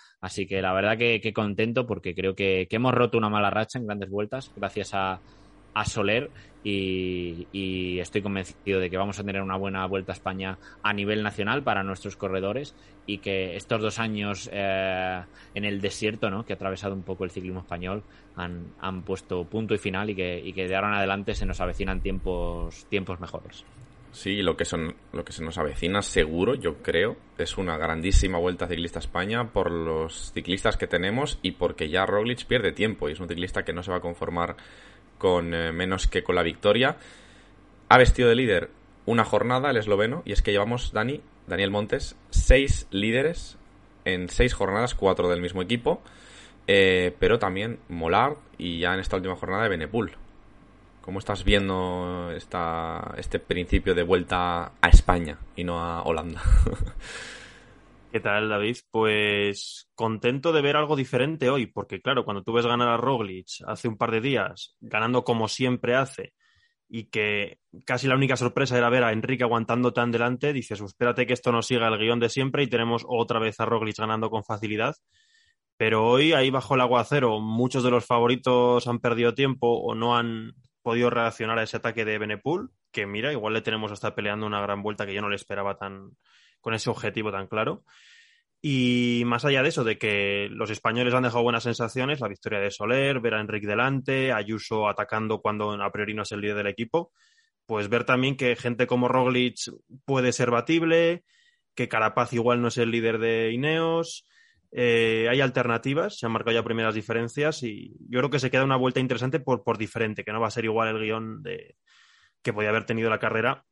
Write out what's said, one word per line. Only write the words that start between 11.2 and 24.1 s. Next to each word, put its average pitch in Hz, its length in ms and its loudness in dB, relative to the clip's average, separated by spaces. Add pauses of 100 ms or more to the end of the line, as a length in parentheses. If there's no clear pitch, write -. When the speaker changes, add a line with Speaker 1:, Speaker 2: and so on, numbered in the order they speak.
Speaker 1:
nacional 107 380 -2
para 101 220 0
nuestros 98 320 -8
corredores, 98 580 -4 (320)
y 101 120 -4
que 95 380 -4
estos 110 240 -2
dos 110 200 -2
años, 104 520 -6
eh, 95 720 -2 (320)
en 101 100 -6
el 101 160 -4
desierto, 107 480 -2
¿no?, 101 160 -4
que - 80 -8
ha 95 40 -8
atravesado 98 380 -4
un 95 80 -8
poco 92 220 -6
el 90 60 -6
ciclismo 92 300 -10
español, 90 420 -8 (340)
han, 87 440 -10
han 92 220 -6
puesto 90 420 -6
punto 110 300 -4
y 101 40 2
final, 101 320 -4
y 98 60 -4
que, 87 240 -4
y 90 120 -10
que 92 140 -4
de 92 80 -2
ahora 98 140 2
en 104 60 2
adelante 98 400 0
se 98 120 -2
nos 92 140 -2
avecinan 92 400 -2
tiempos, 87 880 -4
tiempos 92 320 -4
mejores. - 440 -14 (480)